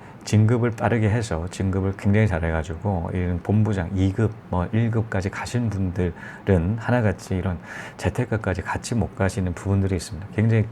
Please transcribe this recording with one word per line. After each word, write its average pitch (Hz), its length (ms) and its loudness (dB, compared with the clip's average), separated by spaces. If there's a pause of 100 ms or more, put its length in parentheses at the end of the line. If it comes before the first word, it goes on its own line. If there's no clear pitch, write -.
(220)
진급을 113 500 4
빠르게 113 360 2
해서 98 420 0
진급을 95 460 0
굉장히 104 300 4
잘해가지고 85 840 0
이런 90 300 -2
본부장 101 520 2
이 95 180 2
급, 110 200 0 (180)
뭐 90 220 0
일 113 180 2
급까지 104 400 -2
가신 120 400 -4
분들은 92 1080 0
하나같이 110 580 0
이런 87 220 -2 (380)
재테크까지 98 680 -2
같이 - 340 -4
못 92 180 0
가시는 92 400 0
부분들이 98 400 0
있습니다. - 400 -6
굉장히 110 380 4